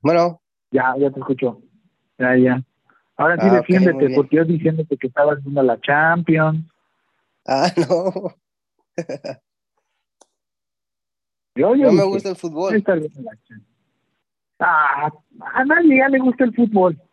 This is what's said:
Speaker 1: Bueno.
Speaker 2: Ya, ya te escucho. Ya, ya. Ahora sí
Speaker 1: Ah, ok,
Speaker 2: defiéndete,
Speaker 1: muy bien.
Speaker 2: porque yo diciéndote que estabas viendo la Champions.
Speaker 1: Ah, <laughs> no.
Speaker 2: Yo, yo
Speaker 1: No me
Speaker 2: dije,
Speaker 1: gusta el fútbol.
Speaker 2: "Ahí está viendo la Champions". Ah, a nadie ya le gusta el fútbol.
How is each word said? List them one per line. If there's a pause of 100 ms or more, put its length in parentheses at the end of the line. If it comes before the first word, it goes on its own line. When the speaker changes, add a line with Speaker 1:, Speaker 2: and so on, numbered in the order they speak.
Speaker 1:
Bueno. (320)
Speaker 2:
Ya,
ya
te
escucho. (560)
Ya,
ya. (540)
Ahora
sí
Speaker 1:
Ah,
ok,
Speaker 2:
defiéndete,
Speaker 1:
muy
bien.
Speaker 2:
porque
yo
diciéndote
que
estabas
viendo
la
Champions. (800)
Speaker 1:
Ah,
<laughs>
no. (3250)
Speaker 2:
Yo,
yo
Speaker 1:
No
me
Speaker 2:
dije,
Speaker 1:
gusta
el
fútbol.
Speaker 2:
"Ahí
está
viendo
la (160)
Champions". (920)
Ah, (420)
a
nadie
ya
le
gusta
el
fútbol. (160)